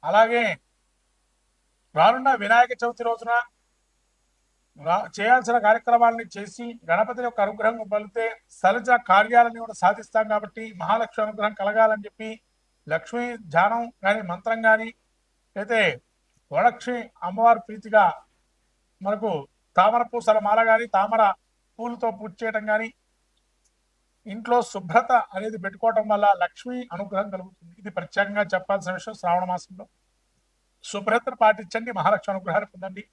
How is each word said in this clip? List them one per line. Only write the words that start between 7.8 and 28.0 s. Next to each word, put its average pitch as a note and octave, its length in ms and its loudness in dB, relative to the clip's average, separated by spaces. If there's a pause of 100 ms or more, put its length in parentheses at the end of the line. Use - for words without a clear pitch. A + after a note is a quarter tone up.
పొందితే G#3 320 -4 (240)
సకల A3+ 480 2 (140)
కార్యాలను A#3 480 4
కూడా A3+ 140 -12
సాధిస్తాం. G#3+ 540 0
కాబట్టి G#3+ 540 -6
మహాలక్ష్మి G#3+ 440 -2
అనుగ్రహం G#3+ 280 -4
కలగాలని G#3 520 0
చెప్పి A3 240 -14 (600)
లక్ష్మీ A#3 480 -6
ధ్యానం G#3 520 -2 (140)
కానీ, G#3 180 0
మంత్రం G3+ 400 -6
కానీ, A3 280 2 (680)
అయితే G3+ 460 -2 (500)
వరలక్ష్మి A#3+ 580 -2 (140)
అమ్మవారి A3 360 2
ప్రీతిగా G#3+ 440 0 (1000)
మనకు G3 460 -6 (300)
తామర A3 260 4
పూసల A3+ 360 0
మాల G#3 240 2
కానీ, A3+ 240 2
తామర G#3+ 460 2 (460)
పూలతో A#3 320 -6
పూజ G#3+ 200 -14 (120)
చేయటం A3 220 -4
కానీ, A3 280 -4 (1400)
ఇంట్లో A#3 280 0
శుభ్రత G3+ 500 -2
అనేది A3 460 -2
పెట్టుకోవటం G#3+ 500 -2
వల్ల G#3 180 0 (180)
లక్ష్మీ B3 340 -8 (160)
అనుగ్రహం G3+ 360 -6
కలుగుతుంది. - 500 -16
ఇది G3+ 100 -14
ప్రత్యేకంగా G3+ 540 -4 (100)